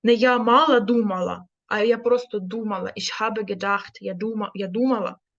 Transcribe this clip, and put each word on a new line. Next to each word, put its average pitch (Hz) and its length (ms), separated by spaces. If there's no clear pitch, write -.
Не 233 120
«я 247 240
мала 247 420
думала», 185 640
а 214 140
«я 226 180
просто 240 400
думала». 196 580
Ich - 240
habe 214 240
gedacht, 196 560
я 196 140
дума-, 214 400
я 196 120
думала. 220 500